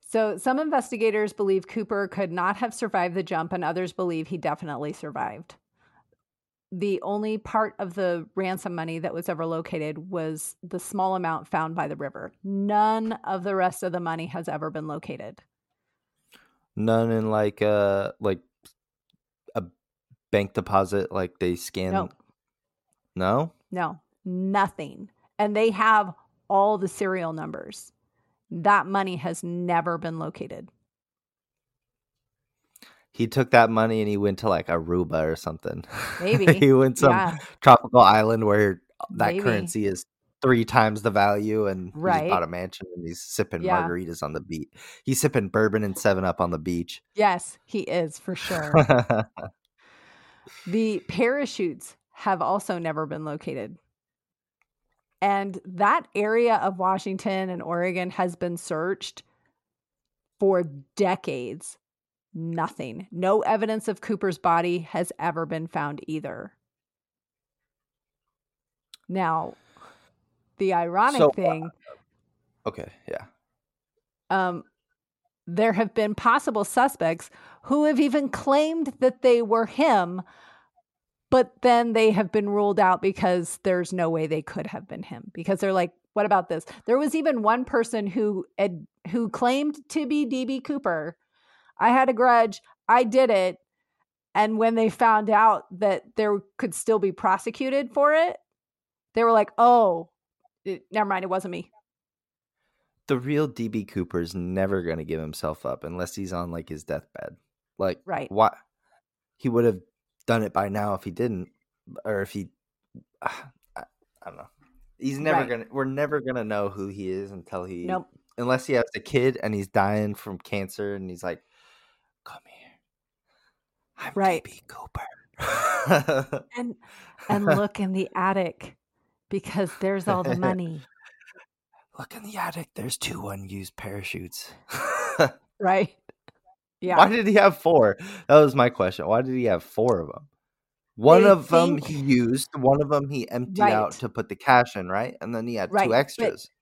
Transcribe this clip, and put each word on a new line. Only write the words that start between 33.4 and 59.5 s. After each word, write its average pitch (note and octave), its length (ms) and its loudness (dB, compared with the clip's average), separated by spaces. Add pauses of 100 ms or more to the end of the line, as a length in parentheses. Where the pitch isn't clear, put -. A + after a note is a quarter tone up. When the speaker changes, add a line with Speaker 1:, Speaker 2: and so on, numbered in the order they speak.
Speaker 2:
that A#2 200 8
money A2 300 2
and G#2 80 0
he G#2 80 0
went G2+ 220 0
to, A2+ 100 0
like, E2+ 180 0
Aruba E2 580 0
or D#2+ 100 0
something. - 480 -8 (200)
<laughs> - 160 -10
Speaker 1:
Maybe. F3+ 400 4
Speaker 2:
He C#3+ 140 8
went C3 260 6
some D3 120 8
Speaker 1:
Yeah. F3 260 2 (240)
Speaker 2:
tropical A#2+ 400 10
island A2 440 6
where G#2 360 4 (300)
that G#2+ 220 2
Speaker 1:
Maybe. F#3 60 -2
Speaker 2:
currency G#2 480 -2
is F#2 180 -6 (380)
three B2+ 220 6
times A2 360 2
the A2+ 80 0
value, G#2 560 2
and F#2+ 220 -4
he - 60 -14
just D3+ 100 -12
Speaker 1:
Right. E3 260 0
Speaker 2:
bought F2+ 140 0
a D#2+ 40 -6
mansion F2+ 380 -10 (100)
and E2+ 120 -10
he's E2+ 140 -12
sipping - 420 -6
Speaker 1:
Yeah. F3+ 240 2
Speaker 2:
margaritas F2 340 -6
on D2 120 -8
the D#2 80 -8
beach. E2 280 -10 (340)
He's C3 160 -2
sipping A#2+ 300 0
bourbon G#2+ 340 2
and G2 140 -6
seven F#2+ 260 2
up F2+ 160 -2
on F2 120 0
the E2+ 80 -4
beach. F2 420 -6 (140)
Speaker 1:
Yes, G3 500 -2
he - 160 -6
is, D#3+ 380 -4
for F#3 160 -8
sure. - 400 -6
Speaker 2:
<laughs> B2 680 4 (1300)
Speaker 1:
The G#3+ 400 0
parachutes A#3 880 -2 (140)
have F#3+ 320 -2
also F#3 340 -2
never D#3 300 -4
been D#3 180 -8
located. D3+ 520 -10 (1400)
And G3 440 -2
that G3+ 480 0
area A3 440 2
of F#3 200 -2
Washington F#3+ 720 -2
and F3 140 -8
Oregon F3 480 -4
has F3+ 240 -2
been F3 220 -6
searched F3 680 -6 (1160)